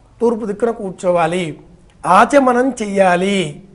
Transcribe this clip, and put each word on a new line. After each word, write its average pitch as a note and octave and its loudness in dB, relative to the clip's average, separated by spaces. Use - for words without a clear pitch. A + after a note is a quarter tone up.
తూర్పు A#3 0
దిక్కున G#3 -2
కూర్చోవాలి. F3+ -4
ఆచమనం B3 2
చెయ్యాలి. F#3+ 0